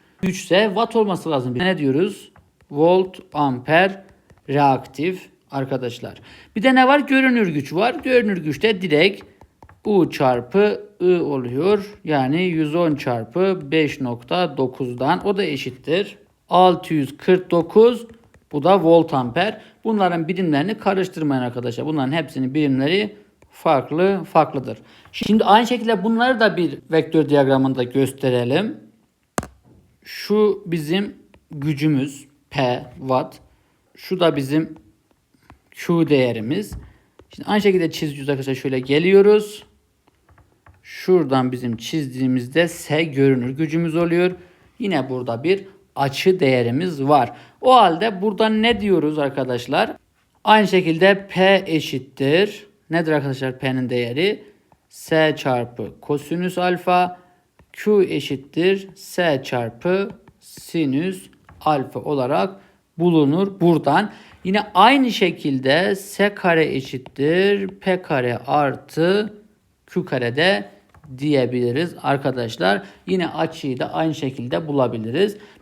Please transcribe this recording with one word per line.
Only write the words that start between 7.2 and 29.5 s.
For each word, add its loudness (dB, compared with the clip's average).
güç -4
var. -2
Görünür 0
güç -6
de 0
direkt 2
U 2
çarpı 0
I 4
oluyor. -2
Yani 0
yüz 0
on 2
çarpı -2
beş 0
nokta -4
dokuzdan. -2
O 0
da -2
eşittir -6
altı 4
yüz -2
kırk 2
dokuz. 4
Bu -4
da 4
volt 4
amper. -2
Bunların 0
birimlerini -2
karıştırmayın -2
arkadaşlar. -6
Bunların -2
hepsinin -4
birimleri 0
farklı, 0
farklıdır. 0
Şimdi 2
aynı 6
şekilde -2
bunları 0
da 2
bir -2
vektör 2
diyagramında 2
gösterelim. -2